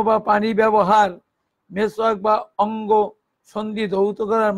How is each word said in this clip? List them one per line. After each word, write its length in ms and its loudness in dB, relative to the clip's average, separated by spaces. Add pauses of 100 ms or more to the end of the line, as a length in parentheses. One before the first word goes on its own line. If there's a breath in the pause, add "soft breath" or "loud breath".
বা 80 2 (120)
পানি 200 0 (120)
ব্যবহার, 480 4 (600)
মেসওয়াক 460 -2 (100)
বা 80 4 (300)
অঙ্গ 260 -4 (600)
সন্ধি 320 -6 (100)
ধৌত 240 0 (120)
করার 280 0